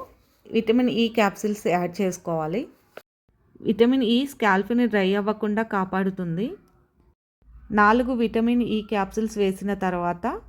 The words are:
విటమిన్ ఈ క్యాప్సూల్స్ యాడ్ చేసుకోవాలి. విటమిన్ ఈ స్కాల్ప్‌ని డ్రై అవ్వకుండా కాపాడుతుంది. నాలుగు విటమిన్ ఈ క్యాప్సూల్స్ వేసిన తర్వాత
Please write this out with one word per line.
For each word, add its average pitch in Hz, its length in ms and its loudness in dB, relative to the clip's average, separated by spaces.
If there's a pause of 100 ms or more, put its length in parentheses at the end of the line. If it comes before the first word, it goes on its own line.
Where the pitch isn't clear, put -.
(460)
విటమిన్ 233 480 2
ఈ 226 160 2
క్యాప్సూల్స్ 208 580 -2
యాడ్ 175 280 0
చేసుకోవాలి. 180 680 -4 (1000)
విటమిన్ 233 460 2
ఈ 233 200 2
స్కాల్ప్‌ని 214 600 2
డ్రై 196 280 2
అవ్వకుండా 208 500 -2
కాపాడుతుంది. 190 840 -2 (1200)
నాలుగు 226 440 4
విటమిన్ 233 540 2
ఈ 214 160 0
క్యాప్సూల్స్ 214 540 -4
వేసిన 196 360 0
తర్వాత 175 520 -2 (240)